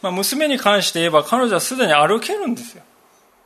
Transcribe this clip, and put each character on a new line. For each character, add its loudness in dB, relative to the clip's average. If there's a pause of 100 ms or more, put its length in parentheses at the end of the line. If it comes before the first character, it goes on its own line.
ま -4
あ、 -4
娘 -2
に -2
関 4
し -2
て -6
言 0
え 0
ば、 4
彼 0
女 0
は 2
す -6
で 0
に 4
歩 2
け -6
る -4
ん -4
で -16
す -18
よ。 -20 (640)